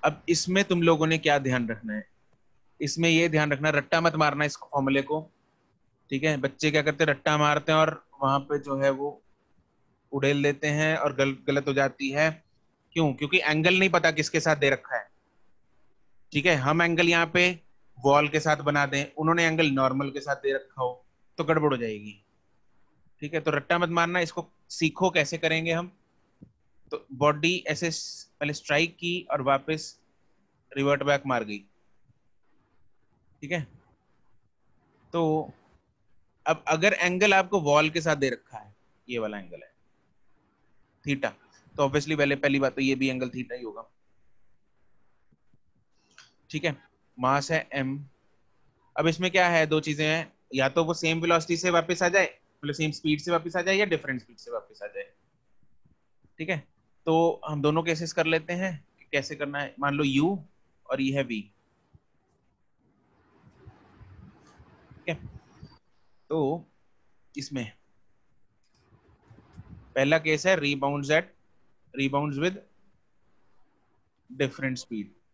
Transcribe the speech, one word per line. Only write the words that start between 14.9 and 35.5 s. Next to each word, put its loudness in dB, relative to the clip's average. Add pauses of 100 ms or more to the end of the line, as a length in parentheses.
है, -8 (1200)
ठीक 0
है? 6
हम 2
angle 2
यहाँ 2
पे 4 (500)
wall 4
के 0
साथ 2
बना 2
दें, -2 (140)
उन्होंने 2
angle 2
normal 0
के -10
साथ -4
दे -4
रखा -8
हो -6 (340)
तो -4
गड़बड़ 2
हो 0
जाएगी, -8 (1120)
ठीक -10
है? 0
तो 0
रट्टा 2
मत 2
मारना, 0
इसको -4 (240)
सीखो 0
कैसे 0
करेंगे 0
हम। -4 (1000)
तो -10
बॉडी 0 (100)
ऐसे -4
स-, -14 (100)
पहले -4
strike -2
की -4 (100)
और -2
वापस -2 (760)
revert 0
back 2
मार -2
गई, -8 (1800)
ठीक -8
है? -6 (1500)
तो -2 (960)